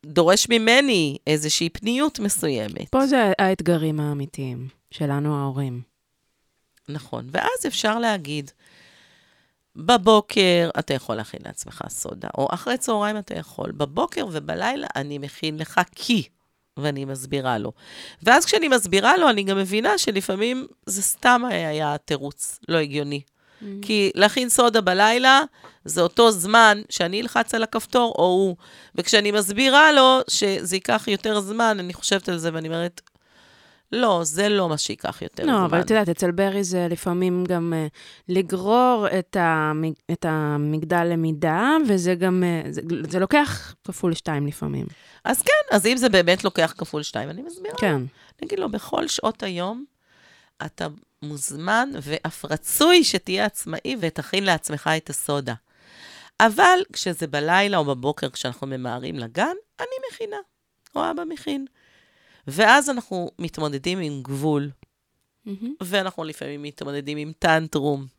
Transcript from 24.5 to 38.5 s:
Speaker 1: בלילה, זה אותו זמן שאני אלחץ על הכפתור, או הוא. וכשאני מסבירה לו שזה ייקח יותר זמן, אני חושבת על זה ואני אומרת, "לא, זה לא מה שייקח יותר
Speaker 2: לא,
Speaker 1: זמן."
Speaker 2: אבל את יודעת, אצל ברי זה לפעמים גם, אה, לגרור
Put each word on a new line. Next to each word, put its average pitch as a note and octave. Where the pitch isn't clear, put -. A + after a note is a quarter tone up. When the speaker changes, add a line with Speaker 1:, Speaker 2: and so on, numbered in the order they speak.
Speaker 1:
בלילה, A3+
זה D#3+
אותו A3+
זמן G#3
שאני F#3
אלחץ A#3
על A3+
הכפתור, A3+
או E3+
הוא. F#3
וכשאני G#3
מסבירה B3+
לו C4
שזה F#3+
ייקח A3
יותר G#3
זמן, G#3+
אני F3+
חושבת -
על F3+
זה E3
ואני D#3+
אומרת, E3+
"לא, G#3+
זה E3
לא G3
מה D3+
שייקח -
יותר -
Speaker 2:
לא, D4+
Speaker 1:
זמן." G3+
Speaker 2:
אבל E3+
את F3+
יודעת, G#3+
אצל F3
ברי G3
זה F3+
לפעמים F3+
גם, E3+
אה, D#3
לגרור G3+